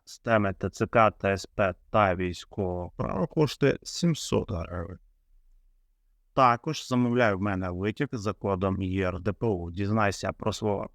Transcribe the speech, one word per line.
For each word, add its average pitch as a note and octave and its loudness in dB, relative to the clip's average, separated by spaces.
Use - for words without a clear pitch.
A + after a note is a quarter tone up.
з - -20
теми G#2 2
Т - -4
Ц - -2
К A2 6
та - -2
С G2 0
П G2 0
та G2+ 4
військового F2+ -4
права - -4
коштує - 2
сімсот A#2 -2
гривень. F2 -8
Також C3 2
замовляй A#2+ 2
в F#2 -4
мене F#2+ -2
витяг G2+ -4
за G#2 -4
кодом F#2+ -2
Є F#2 0
Р F#2 -6
Д G2 -2
П A#2+ -4
У. E2+ -2
Дізнайся G2+ 0
про - -4
свого G#2 -2